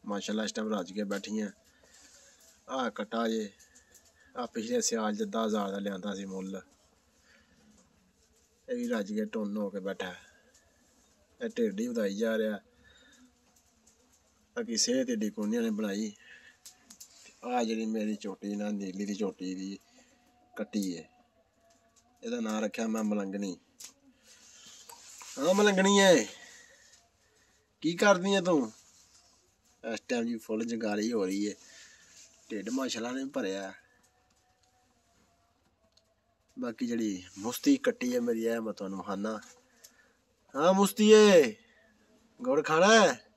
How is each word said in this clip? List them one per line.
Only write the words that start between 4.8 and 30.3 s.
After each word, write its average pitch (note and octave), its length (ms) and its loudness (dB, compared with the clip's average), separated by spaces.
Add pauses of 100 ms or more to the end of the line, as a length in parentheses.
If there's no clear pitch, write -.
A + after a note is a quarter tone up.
ਸਿਆਲ G#2+ 340 -2
ਚ A2+ 80 -4
ਦਸ A2 240 -2
ਹਜ਼ਾਰ G#2 240 -2
ਦਾ G2 80 -6
ਲਿਆਂਦਾ G2 360 -6
ਸੀ G2 100 -8
ਮੁੱਲ। F#2+ 360 -10 (2000)
ਇਹ B3 60 -4
ਵੀ A#3+ 120 -6
ਰੱਜ G#3+ 260 -4
ਕੇ G#3+ 120 -2
ਟੁੰਨ G#3 320 -6
ਹੋ G#2 120 -4
ਕੇ F#2+ 100 -8
ਬੈਠਾ। F#2 360 -6 (1300)
ਇਹ A#3 80 -6
ਢਿੱਡ G#3+ 300 -2
ਹੀ A#3 80 -2
ਵਧਾਈ A3 280 -2
ਜਾ A2 220 0
ਰਿਹਾ। G#2+ 220 -2 (2000)
ਬਾਕੀ A#3 220 -4
ਸਿਹਤ B3+ 320 0
ਏਡੀ G#3+ 200 -2
ਕੋਈ G#2+ 200 -4
ਨਹੀਂ A#2+ 100 0
ਇਹਨੇ A2+ 100 0
ਬਣਾਈ। G#2 440 -4 (1300)
ਆਹ B3 200 -2
ਜਿਹੜੀ A3 220 -2
ਮੇਰੀ G#2+ 360 -2
ਝੋਟੀ G2+ 340 -8
ਨਾ, G#2 140 -4
ਨੀਲੀ G2+ 360 -6
ਦੀ G2+ 100 -4
ਝੋਟੀ F#2 400 -6
ਦੀ G2 240 -10 (760)
ਕੱਟੀ G2+ 420 -4
ਹੈ, - 120 -18 (1120)
ਇਹਦਾ A#3+ 160 -6
ਨਾਂ G#2+ 220 -2
ਰੱਖਿਆ A2 260 -4
ਮੈਂ A2 160 -2
ਮਲੰਗਣੀ। G2+ 540 -4 (1800)
ਹਾਂ F3 160 2
ਮਲੰਗਣੀ G3 460 4
ਏ, E3+ 280 6 (1500)
ਕੀ D#3+ 120 0
ਕਰਦੀ G3 400 4
ਏ F#3+ 80 2
ਤੂੰ? D3+ 300 2 (1200)
ਇਸ G#2+ 80 -8
ਟਾਈਮ A#2 240 -4
ਜੀ A#2 120 -6